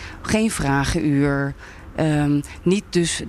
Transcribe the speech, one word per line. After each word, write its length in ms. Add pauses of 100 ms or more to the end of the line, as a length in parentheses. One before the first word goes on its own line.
(220)
Geen 280
vragenuur. 1040 (420)
Ehm, 440 (220)
niet 280
dus 380